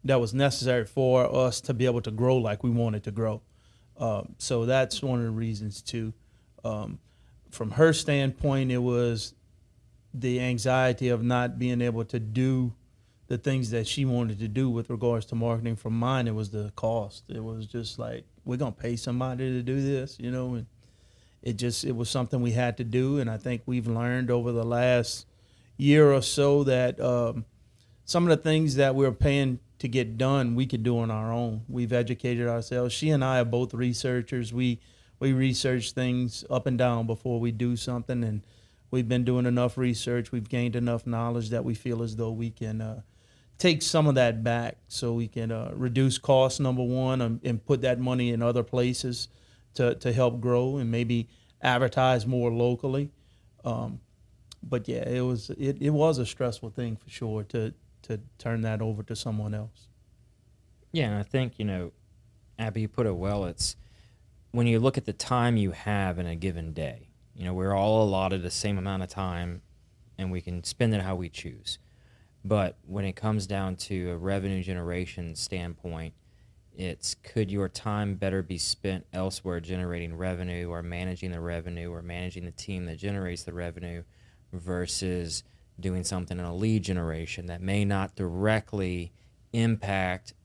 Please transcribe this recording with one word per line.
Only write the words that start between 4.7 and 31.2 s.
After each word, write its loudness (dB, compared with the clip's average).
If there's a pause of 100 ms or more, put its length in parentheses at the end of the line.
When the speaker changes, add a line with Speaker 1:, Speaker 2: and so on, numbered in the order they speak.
Speaker 1:
one 0
of 0
the -2
reasons -4
too. -6 (500)
Um, -6 (520)
from -6
her 8
standpoint, 0
it 2
was 0 (800)
the 0
anxiety 2
of 2
not 0
being 0
able 0
to -4
do 0 (540)
the -2
things -2
that 0
she -2
wanted 0
to -4
do 0
with -2
regards 0
to -6
marketing. 0
From -4
mine, 2
it -2
was -4
the -6
cost. -2
It -8
was -8
just -8
like, -8 (200)
"We're -2
gonna -2
pay -4
somebody -4
to -2
do 0
this," -2
you -4
know, -4
and -6 (760)
it -2
just, -2
it -2
was -4
something 0
we 2
had 2
to -6
do. 2
And 0
I -4
think -4
we've -2
learned 0
over 2
the 0
last 2 (520)
year 10
or 6
so 4
that, 2
um, 0 (600)
some 2
of 6
the 6
things 4
that 6
we're 6
paying 2 (200)
to -4
get 0
done, 2
we 2
could -2
do 2
on 0
our -2